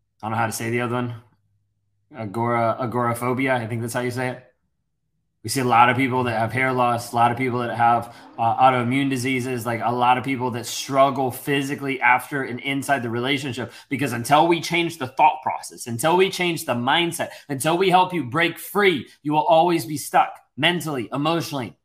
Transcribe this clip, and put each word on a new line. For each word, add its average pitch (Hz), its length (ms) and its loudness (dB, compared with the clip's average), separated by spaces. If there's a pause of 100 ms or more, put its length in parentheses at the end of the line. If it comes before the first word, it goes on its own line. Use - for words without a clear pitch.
(220)
I 107 40 -8
don't 110 40 -6
know 110 60 -4
how 113 100 0
to 107 60 -4
say 117 180 -6
the 120 120 0
other 120 120 -2
one. 123 200 -4 (1000)
Agora-, 117 640 -2
agoraphobia, 123 760 -2
I 120 100 -4
think 113 140 -6
that's 117 140 -6
how 127 60 -2
you 123 100 -2
say 127 180 -4
it. 123 140 -10 (1000)
We 110 80 -8
see 131 100 -2
a 127 40 0
lot 123 260 6
of 123 60 2
people 127 280 0
that 117 120 -2
have 110 160 -2
hair 131 200 0
loss, 120 400 0
a - 20 -4
lot 117 160 4
of 120 80 -4
people 123 220 -2
that 117 160 -4
have, 120 360 2 (240)
uh, 113 200 0
autoimmune 127 520 2
diseases, 127 560 -2
like, 117 200 -4
a 120 80 0
lot 123 260 4
of 120 60 -6
people 127 280 -2
that 113 140 -6
struggle 135 640 0
physically 139 720 -4
after 123 420 2
and 123 160 -8
inside 139 460 -2
the 117 60 -4
relationship, 127 640 -4 (160)
because 131 240 -2
until 143 360 2
we 170 120 2
change 170 380 -2
the 131 80 -6
thought 156 380 2
process, - 420 -8
until 139 300 2
we 190 140 4
change 175 340 -2
the 156 100 0
mindset, 160 540 0 (200)
until 160 300 0
we 190 120 2
help 180 220 4
you 165 120 -2
break 160 340 -2
free, 185 480 0 (160)
you 147 100 -2
will 151 140 2
always 165 400 4
be 151 100 -6
stuck - 380 0 (220)
mentally, 147 560 0
emotionally. 143 720 -2